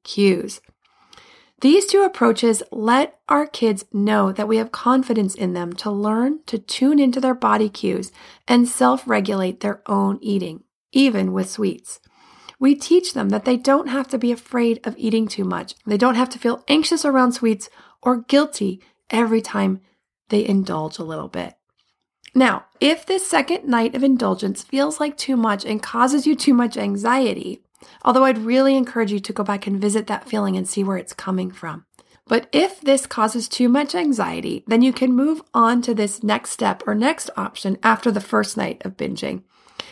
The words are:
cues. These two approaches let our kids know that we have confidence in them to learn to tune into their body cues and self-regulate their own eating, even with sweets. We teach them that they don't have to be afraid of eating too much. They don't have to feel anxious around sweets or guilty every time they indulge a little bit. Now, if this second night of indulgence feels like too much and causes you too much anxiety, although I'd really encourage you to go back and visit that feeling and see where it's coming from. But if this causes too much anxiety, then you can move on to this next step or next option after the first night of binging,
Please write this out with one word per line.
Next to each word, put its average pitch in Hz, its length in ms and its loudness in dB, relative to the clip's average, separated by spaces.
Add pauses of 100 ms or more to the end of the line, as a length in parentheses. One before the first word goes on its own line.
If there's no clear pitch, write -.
cues. 190 560 0 (1000)
These 349 260 6
two 403 180 4
approaches 226 680 2
let 240 560 0
our 294 180 2
kids 220 460 -2
know 202 400 2
that 208 160 -4
we 220 100 2
have 226 140 -2
confidence 233 640 0
in 180 180 -4
them 175 200 -6
to 208 180 -6
learn 220 540 0
to - 120 -6
tune 285 420 2
into 262 200 2
their 254 160 0
body 214 340 0
cues 196 440 -6 (340)
and 240 200 4
self-regulate 208 920 0
their 202 260 -6
own 196 360 0
eating, 180 420 -4 (280)
even 208 420 2
with 190 180 -4
sweets. - 480 -6 (640)
We 277 140 4
teach 359 380 2
them 214 160 -2
that 208 140 -2
they 247 140 2
don't 269 300 0
have 262 220 -4
to 254 100 -4
be 240 120 0
afraid 233 540 -2
of 220 100 -6
eating 220 320 0
too 202 160 -6
much. 180 300 -6 (120)
They 208 120 0
don't 247 180 2
have 247 140 0
to 247 100 -14
feel 233 300 -2
anxious 311 340 2
around 262 280 4
sweets 220 380 -2 (340)
or 247 180 2
guilty 240 600 0 (280)
every 226 320 2
time 196 400 -4 (480)
they 208 180 0
indulge 175 520 -2
a - 40 -10
little 156 240 -10
bit. - 280 -10 (800)
Now, 254 300 2 (140)
if 320 240 0
this 381 240 -4
second 302 400 -2
night 233 280 0
of 247 80 0
indulgence 202 600 0
feels 285 360 -2
like 294 180 -4
too - 180 -2
much 214 300 0
and 214 160 -4
causes 254 460 0
you 311 80 4
too - 180 2
much 240 240 2
anxiety, 208 880 -2 (420)
although 262 200 4
I'd 254 120 2
really 262 400 2
encourage 233 340 -2
you 202 80 -2
to 202 140 -8
go 208 100 -4
back 202 220 -6
and 196 160 -2
visit 208 240 0
that - 240 -8
feeling 202 260 -2
and 185 140 -4
see 196 140 -2
where 190 140 -2
it's - 160 -12
coming 185 360 -6
from. 165 360 -14 (420)
But 233 240 0
if 359 280 0
this 277 280 2
causes 220 420 -2
too 247 200 2
much 285 260 0
anxiety, 220 720 -2
then 226 160 4
you 262 100 4
can 254 200 2
move 302 280 0 (100)
on 240 300 2
to 240 140 -2
this 208 260 -4
next 214 300 -2
step 202 340 -4
or 208 80 -2
next 247 420 -2
option 190 460 -6
after 226 300 2
the 202 100 -2
first 214 340 -2
night - 300 -6
of 190 100 -10
binging, - 480 -8 (480)